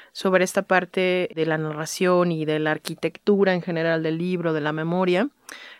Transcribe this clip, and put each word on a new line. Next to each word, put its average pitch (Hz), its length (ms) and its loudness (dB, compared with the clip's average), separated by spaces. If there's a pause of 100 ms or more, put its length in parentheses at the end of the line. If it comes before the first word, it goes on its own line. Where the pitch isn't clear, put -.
(120)
sobre 185 320 2
esta 190 200 0
parte 180 720 0
de 160 120 -2
la 160 120 2
narración 175 760 0
y 156 100 -4
de 151 160 0
la 156 120 0
arquitectura 185 840 0
en 180 80 0
general 165 420 0
del 160 140 -2
libro, 170 340 -2
de 156 80 0
la 151 140 -2
memoria. 180 560 0 (500)